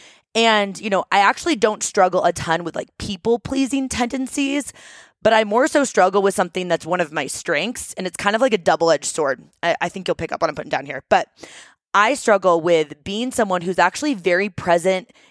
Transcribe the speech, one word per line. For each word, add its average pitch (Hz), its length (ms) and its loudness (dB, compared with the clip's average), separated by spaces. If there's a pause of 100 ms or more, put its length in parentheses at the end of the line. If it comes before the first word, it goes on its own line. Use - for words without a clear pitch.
(340)
And, 214 460 2
you 214 100 -6
know, 190 220 0
I 196 80 4
actually 262 380 2
don't 214 260 0
struggle 185 400 2
a 175 80 4
ton 170 320 -2
with, 170 120 -10
like, - 220 -10
people-pleasing 254 920 -2
tendencies, 269 840 -4 (500)
but 220 120 4
I 220 100 4
more 220 240 2
so 294 160 2
struggle 196 380 2
with 196 120 4
something 180 340 -4
that's 165 180 -2
one 180 160 0
of 151 100 -4
my 151 160 -6
strengths, - 680 -6
and 185 120 -6
it's 180 100 -12
kind 202 180 0
of 220 60 0
like 262 120 2
a 214 40 2
double-edged 165 480 2
sword. 135 380 -4 (180)
I, 170 200 0
I 170 80 -4
think 180 180 -12
you'll 170 80 0
pick - 160 -8
up - 100 -6
what 160 80 0
I'm 151 60 -8
putting 151 140 -10
down 139 160 -4
here. 135 240 -12
But 185 180 0 (640)
I 214 200 4
struggle 190 480 2
with 156 420 0
being 226 280 -6
someone 190 300 0
who's 175 160 -4
actually 185 360 0
very 185 360 0
present 180 640 -2 (200)